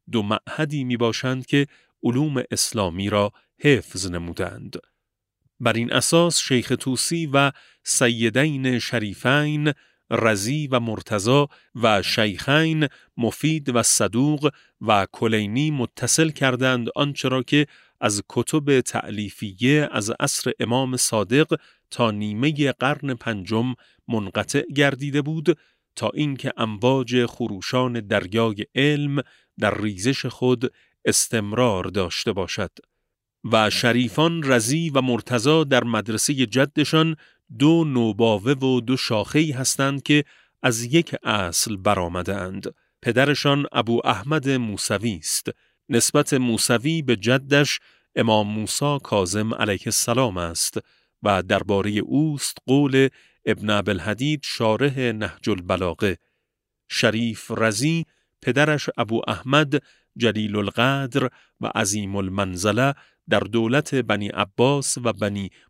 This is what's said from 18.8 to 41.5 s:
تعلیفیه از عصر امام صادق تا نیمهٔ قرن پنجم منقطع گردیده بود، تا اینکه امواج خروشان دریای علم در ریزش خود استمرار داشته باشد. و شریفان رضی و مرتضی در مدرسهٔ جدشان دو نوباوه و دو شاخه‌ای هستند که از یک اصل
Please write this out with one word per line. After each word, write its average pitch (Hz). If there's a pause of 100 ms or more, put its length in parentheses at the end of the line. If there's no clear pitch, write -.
تعلیفیه 107
از 107
عصر 131
امام 127
صادق 120 (300)
تا 117
نیمهٔ 120
قرن 135
پنجم 113 (340)
منقطع 110 (140)
گردیده 143
بود، 160 (380)
تا 110
اینکه 139
امواج 120
خروشان 120
دریای 104
علم 143 (380)
در 104
ریزش 107
خود 127 (320)
استمرار 107
داشته 92
باشد. 92 (720)
و 110
شریفان 127
رضی 135
و 135
مرتضی 127
در 127
مدرسهٔ 113
جدشان 151 (420)
دو 160
نوباوه 113
و 131
دو 120
شاخه‌ای 135
هستند 135
که 147 (380)
از 117
یک 143
اصل 104